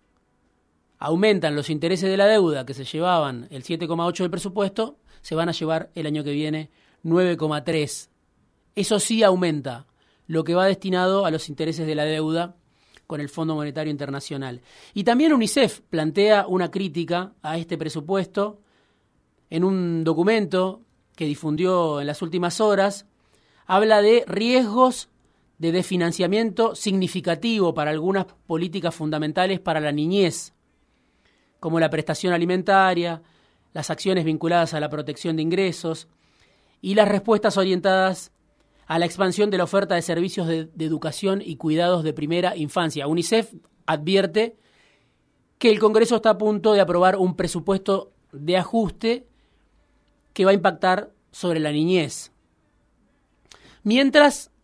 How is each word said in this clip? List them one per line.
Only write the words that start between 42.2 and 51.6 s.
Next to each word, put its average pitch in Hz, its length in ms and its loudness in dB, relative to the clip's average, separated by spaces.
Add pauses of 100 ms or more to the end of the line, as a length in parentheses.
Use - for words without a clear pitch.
infancia. 151 500 -4
unicef 175 460 0 (320)
advierte 190 720 0 (1040)
que 240 100 4
el 214 100 6
Congreso 220 380 4
está 220 140 4
a 190 60 0
punto 214 360 2
de 202 80 6
aprobar 180 340 4
un 185 200 0
presupuesto 190 760 -2 (220)
de 151 240 -2
ajuste 226 680 -2 (1080)
que 196 100 0
va 190 80 6
a 202 40 6
impactar 185 580 0 (180)
sobre 170 280 -2
la 151 120 -2